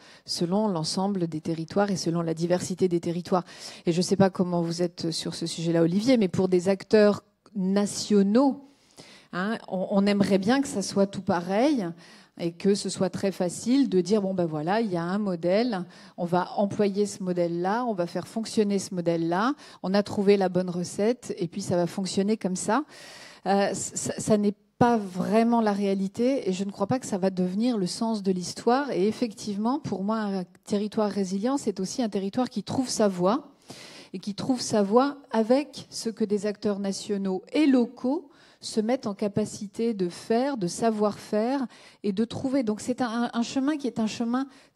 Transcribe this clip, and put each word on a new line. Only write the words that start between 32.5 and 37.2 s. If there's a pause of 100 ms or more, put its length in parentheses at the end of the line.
trouve
sa
voie (600)
et
qui
trouve
sa
voie (140)
avec
ce
que
des
acteurs
nationaux